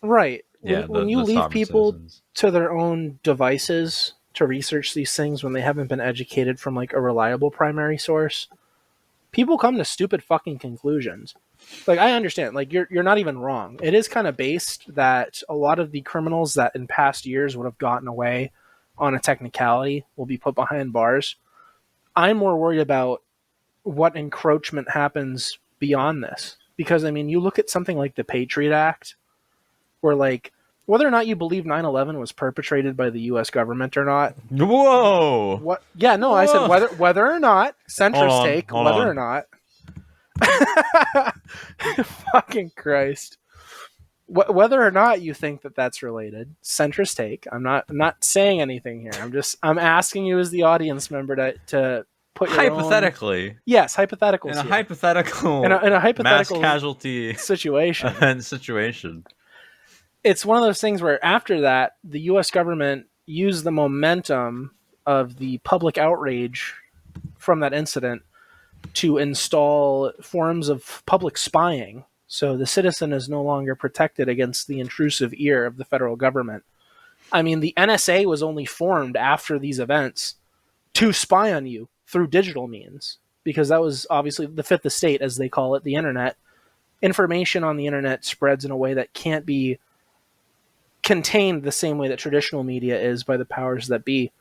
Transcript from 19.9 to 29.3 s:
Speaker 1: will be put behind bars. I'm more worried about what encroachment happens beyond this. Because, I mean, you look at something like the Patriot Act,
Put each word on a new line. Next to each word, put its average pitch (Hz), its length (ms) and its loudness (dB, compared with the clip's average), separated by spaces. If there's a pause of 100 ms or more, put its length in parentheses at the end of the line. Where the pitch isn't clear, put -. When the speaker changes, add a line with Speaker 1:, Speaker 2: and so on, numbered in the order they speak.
Speaker 1:
will 127 100 -10
be 131 120 -6
put 139 160 -4
behind 139 380 -4
bars. 120 440 0 (800)
I'm 190 220 4
more 190 200 2
worried 160 220 2
about 131 420 0 (600)
what 160 340 0
encroachment 147 720 -2
happens 139 680 -4 (200)
beyond 143 440 0
this. - 340 -12 (200)
Because, 160 280 0
I 151 60 -2
mean, 147 200 -4
you 175 100 0
look 190 180 -2
at 214 120 -2
something 180 260 -4
like 139 180 -4
the - 100 -6
Patriot 147 500 -2
Act, 156 420 -2 (840)